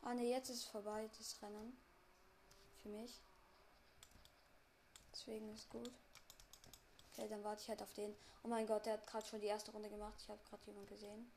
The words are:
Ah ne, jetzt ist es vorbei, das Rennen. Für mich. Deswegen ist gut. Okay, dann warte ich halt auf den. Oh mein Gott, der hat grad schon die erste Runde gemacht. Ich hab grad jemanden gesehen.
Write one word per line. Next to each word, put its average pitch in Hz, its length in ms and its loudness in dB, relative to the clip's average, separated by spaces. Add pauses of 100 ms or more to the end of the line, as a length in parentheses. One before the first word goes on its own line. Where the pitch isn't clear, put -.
Ah 240 120 4
ne, 247 80 6
jetzt 254 260 6
ist 247 100 0
es 240 60 0
vorbei, 214 540 0
das - 240 -4
Rennen. 214 340 -4 (1040)
Für 214 60 -4
mich. 220 320 -4 (1900)
Deswegen 220 400 0
ist 220 180 -8
gut. 233 200 -2 (1200)
Okay, 220 160 0
dann 214 140 0
warte 214 200 2
ich - 60 -6
halt 214 140 2
auf 202 120 -4
den. 208 200 2 (300)
Oh - 40 0
mein 226 200 8
Gott, 214 180 8
der 220 60 6
hat 214 160 2
grad 214 180 0
schon 220 140 -2
die 208 80 4
erste 214 240 4
Runde 214 180 -2
gemacht. 208 280 -4
Ich - 100 -10
hab 208 200 -6
grad - 160 -10
jemanden 202 240 -8
gesehen. 208 480 -8